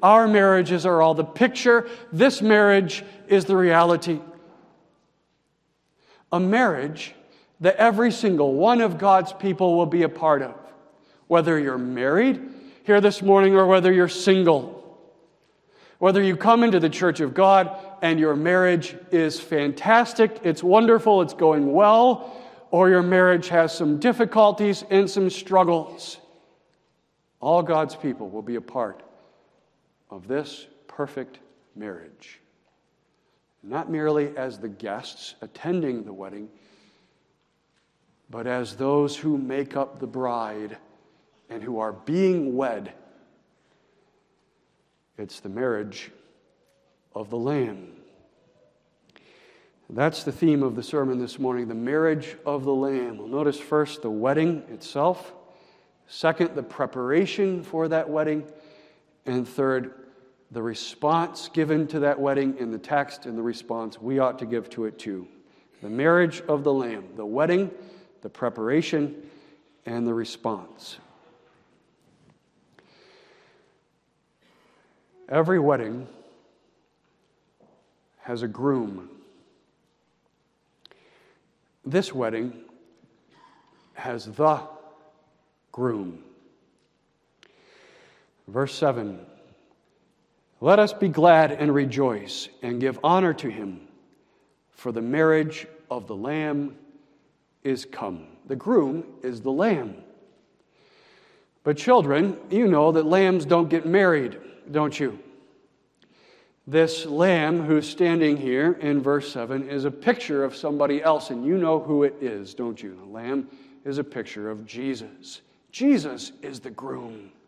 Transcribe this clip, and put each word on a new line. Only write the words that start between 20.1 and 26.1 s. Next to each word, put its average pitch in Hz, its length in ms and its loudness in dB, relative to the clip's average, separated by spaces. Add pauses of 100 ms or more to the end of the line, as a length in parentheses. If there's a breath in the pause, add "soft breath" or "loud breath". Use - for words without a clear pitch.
it's 165 200 -2
wonderful, 214 580 4
it's 160 140 -2
going 151 360 2
well, 226 680 4 (340 loud breath)
or 185 180 4
your 180 140 6
marriage 180 460 4
has 165 280 2
some 151 220 0
difficulties 208 920 2
and 196 200 4
some 190 180 0
struggles, 175 880 0 (1200)